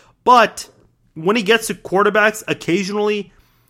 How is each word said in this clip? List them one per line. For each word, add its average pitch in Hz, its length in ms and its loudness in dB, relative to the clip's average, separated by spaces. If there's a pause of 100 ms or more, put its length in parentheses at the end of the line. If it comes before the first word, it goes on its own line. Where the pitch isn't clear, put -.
(240)
but 240 440 4 (460)
when 175 220 -2
he 240 60 -2
gets 220 260 0
to 208 60 -4
quarterbacks 208 720 0
occasionally, 202 840 -4 (380)